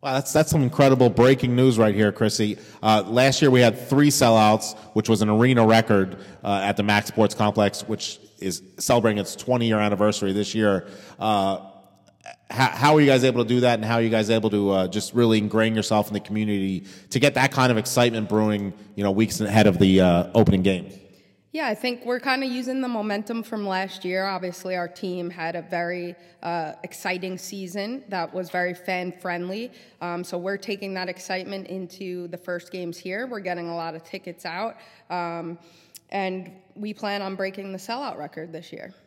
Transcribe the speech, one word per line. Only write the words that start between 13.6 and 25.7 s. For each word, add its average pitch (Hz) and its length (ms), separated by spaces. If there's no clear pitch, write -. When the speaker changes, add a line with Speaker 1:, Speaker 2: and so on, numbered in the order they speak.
Speaker 1:
that, 120 140
and 107 100
how 117 100
are 117 60
you 113 100
guys 110 180
able 110 220
to, 101 180
uh, 95 180
just 101 280
really 113 240
ingrain 110 340
yourself 107 360
in 107 40
the 104 60
community 101 680
to 127 100
get 139 140
that 135 180
kind 127 200
of 113 80
excitement 113 500
brewing, 104 440
you 101 100
know, 101 60
weeks 107 320
ahead 104 240
of 90 140
the, 95 220
uh, 87 340
opening 98 260
game? 92 300
Speaker 2:
Yeah, 302 160
I 220 60
think 240 320
we're 247 140
kinda 269 260
using 254 360
the 254 60
momentum 214 540
from 214 240
last 190 380
year. 185 220
Obviously, 185 500
our 175 140
team 180 400
had 170 260
a 170 80
very, 175 500